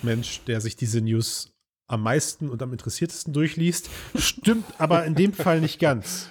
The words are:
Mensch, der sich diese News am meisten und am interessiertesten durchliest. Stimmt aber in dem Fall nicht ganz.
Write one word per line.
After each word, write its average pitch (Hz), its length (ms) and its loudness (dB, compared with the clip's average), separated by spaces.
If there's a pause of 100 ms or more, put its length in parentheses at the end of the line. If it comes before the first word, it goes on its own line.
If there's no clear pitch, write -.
Mensch, 117 440 -2
der 113 140 -2
sich 107 160 -6
diese 117 240 0
News 110 540 -2 (320)
am 113 160 -2
meisten 135 480 0
und 120 120 -6
am 127 100 -6
interessiertesten - 600 -6
durchliest. 165 560 0 (260)
Stimmt - 520 2 (100)
aber 165 300 4
in 160 80 0
dem 190 180 4
Fall 165 300 2
nicht - 180 -2
ganz. 131 500 0